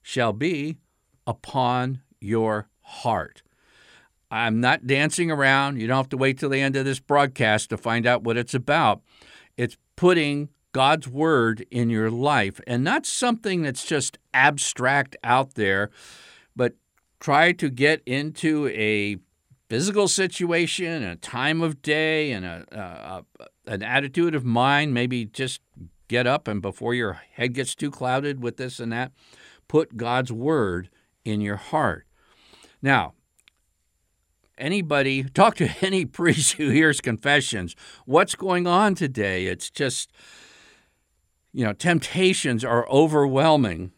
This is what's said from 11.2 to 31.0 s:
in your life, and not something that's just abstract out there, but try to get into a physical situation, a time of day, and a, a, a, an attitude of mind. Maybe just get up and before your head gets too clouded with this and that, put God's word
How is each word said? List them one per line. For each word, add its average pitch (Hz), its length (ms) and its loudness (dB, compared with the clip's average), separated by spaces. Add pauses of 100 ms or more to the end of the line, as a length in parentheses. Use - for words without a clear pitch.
in 120 180 0
your 113 220 0
life, 120 560 0
and 123 160 -2
not 262 220 0
something 220 560 -2
that's 135 240 -6
just - 320 -2 (160)
abstract 135 920 2
out 131 320 0
there, 101 340 0 (640)
but 123 220 -2 (460)
try 160 320 4
to 165 160 -2
get 143 360 2
into 147 640 -2
a 104 480 0 (540)
physical 190 400 0
situation, 170 920 -2
a 87 140 -6
time 147 460 -2
of 156 200 -2
day, 156 520 0
and 95 100 -6
a, 87 300 -10
a, 90 500 -12 (180)
a, - 300 -18
an 101 120 -6
attitude 143 520 0
of 131 80 -2
mind. 135 500 2
Maybe 123 300 -2
just 131 380 -8 (480)
get 123 180 0
up 135 220 0
and 101 120 -4
before 113 320 -4
your 110 280 -4 (100)
head 123 220 -4
gets 127 200 -6
too 147 160 -6
clouded 135 540 -4
with 120 140 -6
this 127 240 -10
and 117 100 -6
that, 127 220 -6 (560)
put 156 260 0
God's 123 380 -2
word 110 560 -2 (340)